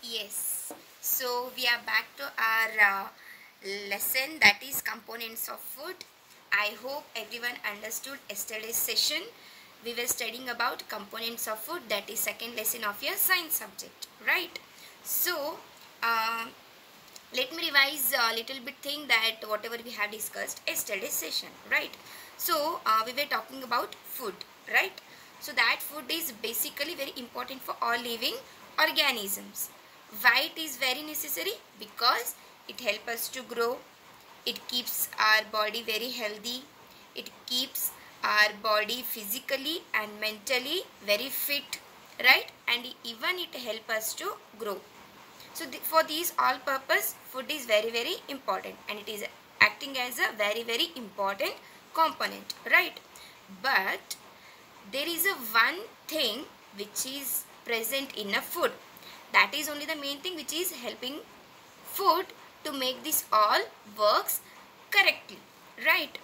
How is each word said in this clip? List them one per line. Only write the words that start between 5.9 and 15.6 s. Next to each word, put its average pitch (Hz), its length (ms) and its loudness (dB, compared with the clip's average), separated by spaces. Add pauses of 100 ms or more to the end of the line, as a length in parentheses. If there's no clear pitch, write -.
I 208 220 2 (100)
hope 277 200 -6 (120)
everyone 240 420 -6 (140)
understood 220 460 -8 (100)
yesterday's 220 500 -6
session. - 440 2 (640)
We 240 80 -4
were 240 140 -2
studying 240 420 -4
about 240 400 -2
components 226 580 -6
of 220 120 -4
food, 294 300 -8
that 202 200 -2
is 220 120 -6
second 226 340 -4
lesson 220 280 -2
of 208 200 -4
your 330 120 -2
science 359 420 2
subject, - 500 -10 (180)
right? 339 320 2 (460)
So, - 560 -2 (420)